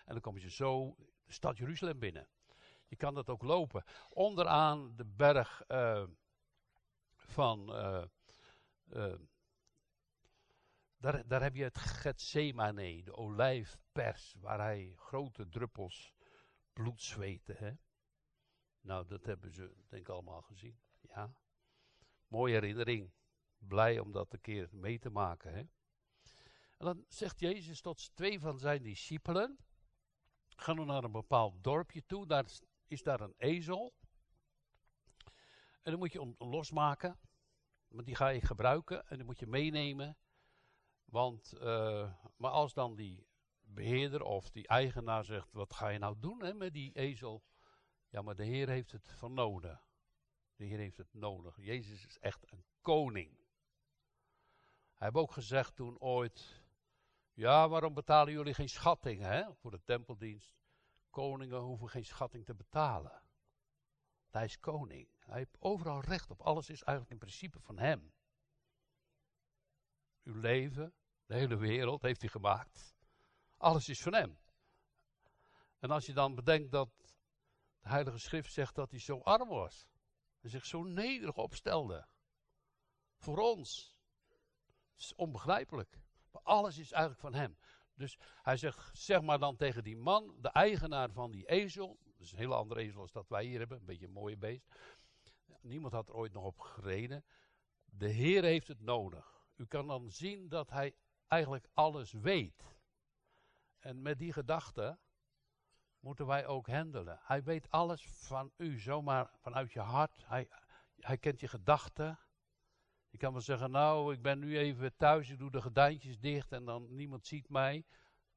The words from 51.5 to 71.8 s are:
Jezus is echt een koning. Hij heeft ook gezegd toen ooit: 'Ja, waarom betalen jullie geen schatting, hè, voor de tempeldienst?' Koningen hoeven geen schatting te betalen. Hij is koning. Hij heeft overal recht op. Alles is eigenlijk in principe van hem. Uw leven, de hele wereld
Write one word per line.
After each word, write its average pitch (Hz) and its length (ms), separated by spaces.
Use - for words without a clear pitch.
Jezus 104 440
is - 140
echt - 320
een 92 120
koning. 120 560
Hij 98 140
heeft 113 80
ook 160 160
gezegd 123 440
toen 120 240
ooit: 123 640
'Ja, 143 380
waarom 160 240
betalen 151 400
jullie 147 200
geen 139 160
schatting, 131 520
hè, 143 340
voor 120 160
de 101 120
tempeldienst?' 113 720
Koningen 135 500
hoeven 120 300
geen 117 160
schatting 120 400
te 117 100
betalen. 123 640
Hij 113 160
is - 140
koning. 139 500
Hij - 180
heeft - 240
overal 160 400
recht 165 280
op. - 120
Alles 160 280
is 156 140
eigenlijk 139 280
in 107 160
principe 156 320
van - 180
hem. 123 360
Uw 110 160
leven, 131 540
de 110 100
hele 123 220
wereld 117 440